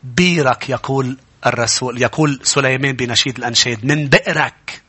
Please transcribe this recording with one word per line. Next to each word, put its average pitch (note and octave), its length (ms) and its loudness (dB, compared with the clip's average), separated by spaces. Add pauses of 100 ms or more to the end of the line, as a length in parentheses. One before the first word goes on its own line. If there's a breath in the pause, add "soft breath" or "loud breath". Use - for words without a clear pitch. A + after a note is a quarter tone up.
بيرك"، C#3 640 2
يقول C3 480 -2 (280)
الرسول، A#2+ 560 0
يقول C#3 420 2
سليمان C3 520 0
بنشيد A#2+ 420 -2
الأنشاد، A#2+ 480 -2
"من D3 220 0
بئرك". D#3+ 800 -2